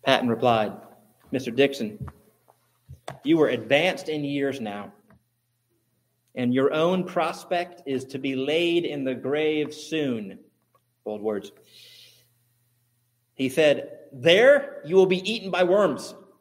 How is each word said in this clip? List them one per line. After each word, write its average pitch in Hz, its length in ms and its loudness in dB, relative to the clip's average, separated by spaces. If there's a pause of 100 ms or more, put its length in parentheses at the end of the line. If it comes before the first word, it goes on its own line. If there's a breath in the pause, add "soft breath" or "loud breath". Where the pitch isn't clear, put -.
Patton 123 280 2
replied, 113 420 0 (580)
"Mister 123 200 -6
Dixon, 120 580 -2 (1160)
you 160 180 4
are 131 60 4
advanced 143 600 0
in 151 160 -6
years 139 360 -4
now, 101 320 -10 (1400)
and 123 200 0
your 135 180 2
own 175 320 0
prospect 175 840 -4
is 131 200 -4
to 143 120 -12
be 135 180 -4
laid 170 480 0
in 143 200 -6
the 131 100 -4
grave 151 600 -2
soon." 117 640 -6 (680)
Bold 107 180 -8
words. 104 300 -4 (1800 soft breath)
He 135 140 -2
said, 143 500 2 (140)
"There 214 720 4
you 160 120 2
will 190 100 8
be 185 240 0
eaten 190 200 -6
by 180 140 2
worms." 180 500 2 (260)